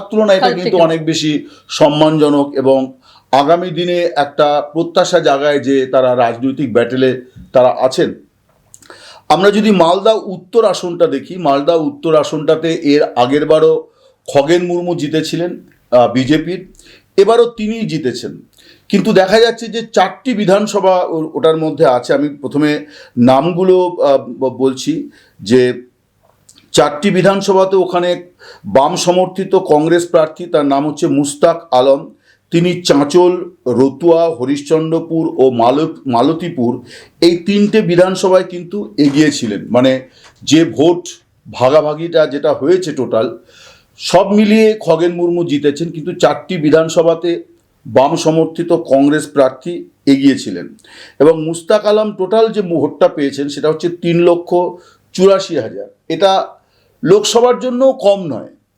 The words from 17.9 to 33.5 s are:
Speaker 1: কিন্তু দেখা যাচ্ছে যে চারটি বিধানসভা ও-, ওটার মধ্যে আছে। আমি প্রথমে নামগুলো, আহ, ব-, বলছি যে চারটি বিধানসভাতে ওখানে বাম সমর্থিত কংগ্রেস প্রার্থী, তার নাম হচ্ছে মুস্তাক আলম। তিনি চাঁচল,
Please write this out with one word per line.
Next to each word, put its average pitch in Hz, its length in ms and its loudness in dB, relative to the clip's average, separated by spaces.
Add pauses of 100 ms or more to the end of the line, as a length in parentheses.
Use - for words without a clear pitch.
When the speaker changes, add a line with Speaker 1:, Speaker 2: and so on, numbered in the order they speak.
Speaker 1:
কিন্তু 196 240 0
দেখা 190 260 2
যাচ্ছে 233 280 0
যে 226 260 -10
চারটি 190 400 -2
বিধানসভা 196 640 0
ও-, 160 340 -6
ওটার 160 240 0
মধ্যে 156 280 -2
আছে। 127 280 0
আমি 147 160 -2
প্রথমে 147 560 -4 (320)
নামগুলো, 175 840 2
আহ, 139 160 4
ব-, 120 400 -8
বলছি 131 520 -4 (300)
যে 123 500 2 (840)
চারটি 156 400 0
বিধানসভাতে 190 640 0
ওখানে 180 540 -2 (360)
বাম 139 300 2
সমর্থিত 180 600 0
কংগ্রেস 165 520 2
প্রার্থী, 160 380 0
তার 156 200 0
নাম 143 220 0
হচ্ছে 151 200 -4
মুস্তাক 147 640 -2
আলম। 135 380 2 (420)
তিনি 175 300 0
চাঁচল, 175 720 2 (160)